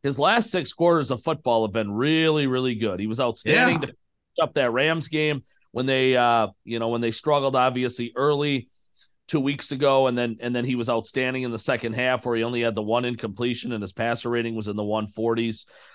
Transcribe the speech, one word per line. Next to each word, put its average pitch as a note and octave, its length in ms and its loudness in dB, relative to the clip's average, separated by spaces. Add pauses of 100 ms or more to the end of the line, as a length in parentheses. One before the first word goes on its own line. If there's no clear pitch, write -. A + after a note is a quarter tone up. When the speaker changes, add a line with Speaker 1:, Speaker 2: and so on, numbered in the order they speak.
Speaker 1:
His C#3 160 -2
last G#3+ 320 4
six F3 200 -2
quarters E3+ 400 4
of A#2+ 120 -2
football B2 420 2
have G#2 80 -6
been G#2+ 180 -2
really, D3+ 560 2
really B2+ 280 0
good. G#2 240 -2
He G#2 80 -4
was A2 120 -4
outstanding - 560 2
Speaker 2:
Yeah. D#3 60 -2
Speaker 1:
to - 60 -4
finish - 100 -18 (460)
up D#3 100 -2
that B2+ 180 2
Rams D3+ 360 0
game D3+ 360 -2 (280)
when B2+ 160 -2
they, C3 280 4
uh, A#2 340 4 (140)
you A#2 160 -6
know, A#2 100 -2
when A#2 120 -2
they A#2 100 0
struggled, C#3 440 0
obviously, B2 600 0
early C#3+ 540 0 (580)
two D#3 120 -2
weeks C#3 320 -2
ago, C3+ 360 4
and A#2+ 100 0
then, A#2+ 220 -2
and B2 160 -4
then A#2+ 80 0
he B2+ 120 -2
was A#2 140 -2
outstanding B2+ 540 -2
in B2 80 -4
the A2+ 80 -6
second A#2 340 -2
half, B2+ 320 0
where A#2+ 100 0
he A2+ 80 0
only A#2+ 180 -2
had A#2 140 0
the A2 80 -4
one A2+ 200 0
incompletion A#2+ 720 -4
and A2 80 -4
his G2+ 100 -8
passer A#2 380 -4
rating A#2 260 -2
was G#2+ 120 -6
in G#2 100 -6
the G#2 60 -4
one G#2 240 -2
forties. A2+ 580 -2 (300)